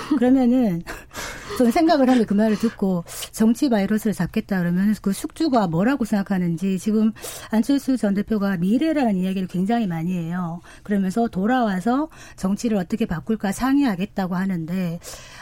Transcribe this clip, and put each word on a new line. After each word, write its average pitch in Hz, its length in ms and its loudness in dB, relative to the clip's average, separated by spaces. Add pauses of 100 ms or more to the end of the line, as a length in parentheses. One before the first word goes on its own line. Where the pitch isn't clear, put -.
(180)
그러면은 240 680 4
<laughs> - 760 -12
저는 240 120 6
생각을 320 380 4
한 254 100 6
게 220 60 4
그 196 80 -2
말을 214 260 4
듣고 190 460 -2 (280)
정치 233 360 2
바이러스를 208 460 0
잡겠다 190 440 -2
그러면은 180 440 2
그 196 100 0
숙주가 254 540 0
뭐라고 240 400 0
생각하는지 190 720 -2
지금 214 340 2 (380)
안철수 262 480 2
전 202 160 0
대표가 202 420 -2
미래라는 240 600 2
이야기를 185 320 -2
굉장히 214 380 0
많이 170 280 -2
해요. 175 480 -4 (200)
그러면서 202 460 0
돌아와서 226 800 0 (280)
정치를 208 420 0
어떻게 208 260 -2
바꿀까 196 480 -2
상의하겠다고 208 840 0
하는데, 175 640 -4 (440)